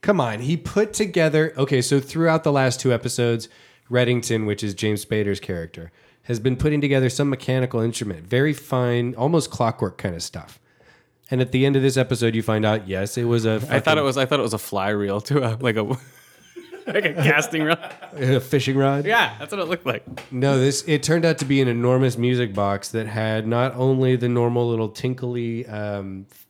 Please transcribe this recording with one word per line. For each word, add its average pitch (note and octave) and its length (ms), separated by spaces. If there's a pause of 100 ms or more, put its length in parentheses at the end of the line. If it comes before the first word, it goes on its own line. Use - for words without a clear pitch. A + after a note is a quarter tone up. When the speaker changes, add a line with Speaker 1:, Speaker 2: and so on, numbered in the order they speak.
Speaker 1:
Come G3 180
on. A2+ 200
He D3 180
put G#3 340
together, D#3+ 640
okay, C3+ 240
so C#3 200
throughout D#3+ 440
the D3+ 80
last C3 260
two B2+ 140
episodes, A#2 560 (420)
Reddington, A#2+ 560
which G#2 160
is G2+ 120
James G#2+ 300
Spader's G2+ 360
character, E2+ 500 (340)
has A#2 140
been B2+ 160
putting D3 280
together C3+ 260
some C#3+ 220
mechanical B2+ 500
instrument, G#2+ 460
very C3+ 260
fine, B2 640
almost D3 340
clockwork A2+ 460
kind F#2 180
of E2+ 80
stuff. - 380 (720)
And B2+ 100
at - 120
the C3 120
end C#3 120
of C3+ 60
this C3 140
episode, A#2+ 380
you A2+ 80
find G#2+ 240
out, G#2+ 200
yes, F#2+ 300
it A#2+ 80
was A#2 220
a A2 80
Speaker 2:
I G#2+ 40
thought B2+ 180
it C#3+ 80
Speaker 1:
fucking D3+ 200
Speaker 2:
was, C3+ 140
I C3 80
thought D3 120
it C3 40
was A2+ 120
a G#2 40
fly G2+ 320
reel G2+ 320
to C#3+ 160
a, A2+ 220
like A#2 160
a, A2 80
<laughs> - 1040
like G#3 200
a D3+ 80
casting D#3 500
rod. E3 280 (200)
Speaker 1:
a C3 280
fishing C3+ 360
rod? C#3 300
Speaker 2:
Yeah, G#3 320
that's D3 120
what G3+ 100
it E3+ 80
looked F3 180
like. A2+ 180 (260)
Speaker 1:
No, C3+ 300
this, C3+ 260
it D3+ 160
turned E3 220
out D#3+ 140
to C#3+ 60
be C3+ 160
an C3 60
enormous B2 500
music B2 380
box G2+ 360
that A2+ 180
had A2 400
not B2 260
only C3 420
the A#2+ 120
normal A#2+ 400
little A2+ 220
tinkly, B2 760
um, G2+ 600 (240)